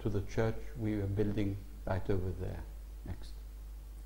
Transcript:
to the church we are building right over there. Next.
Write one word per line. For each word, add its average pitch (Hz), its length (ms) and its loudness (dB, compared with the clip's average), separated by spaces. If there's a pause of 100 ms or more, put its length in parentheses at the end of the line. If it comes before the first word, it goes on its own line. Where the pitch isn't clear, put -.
to 117 60 2
the 101 120 4 (120)
church 113 220 4 (240)
we 107 160 2
are 101 120 2
building 101 500 4 (280)
right - 240 2
over 95 220 4 (100)
there. 92 220 -2 (440)
Next. - 240 -6 (760)